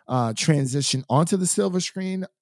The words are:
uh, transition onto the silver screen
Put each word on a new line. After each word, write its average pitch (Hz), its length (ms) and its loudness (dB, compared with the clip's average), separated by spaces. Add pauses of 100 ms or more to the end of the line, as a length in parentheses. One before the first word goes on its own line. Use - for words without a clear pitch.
uh, 120 260 0
transition 139 760 0
onto 165 280 4
the 185 100 0
silver 185 320 0
screen 190 460 -6 (160)